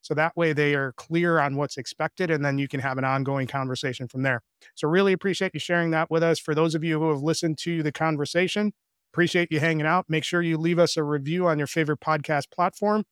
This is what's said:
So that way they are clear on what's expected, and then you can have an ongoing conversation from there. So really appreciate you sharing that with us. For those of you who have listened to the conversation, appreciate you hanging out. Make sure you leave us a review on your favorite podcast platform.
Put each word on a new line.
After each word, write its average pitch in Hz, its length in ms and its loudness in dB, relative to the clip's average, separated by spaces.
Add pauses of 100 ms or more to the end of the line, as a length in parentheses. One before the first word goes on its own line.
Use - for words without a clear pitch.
So - 120 -6
that 156 220 0
way 165 160 2
they 147 220 2
are 135 220 -2
clear 170 420 0
on 143 160 2
what's 143 220 -4
expected, 160 520 -6
and 147 160 0
then 139 140 0
you 139 80 -2
can 135 140 -6
have 131 180 -4
an 131 60 -2
ongoing 135 420 -2
conversation 131 640 -6
from 131 140 -6
there. 131 200 0 (320)
So 151 140 -2
really 190 240 4
appreciate 185 420 -2
you 151 60 -6
sharing 170 320 0
that 160 180 0
with 165 140 2
us. 165 160 2
For 160 120 -4
those 160 220 2
of 156 80 -2
you 160 160 0
who 160 120 2
have 139 120 0
listened 160 360 0
to 165 260 -4
the 151 80 -2
conversation, 170 800 0 (400)
appreciate 170 400 2
you 151 80 2
hanging 156 260 2
out. 175 220 2
Make 160 160 0
sure 175 180 0
you 165 160 0
leave 165 220 2
us 165 160 4
a 160 80 0
review 151 420 -2
on 156 120 2
your 143 100 -2
favorite 151 320 -2
podcast 151 500 -2
platform. 208 600 0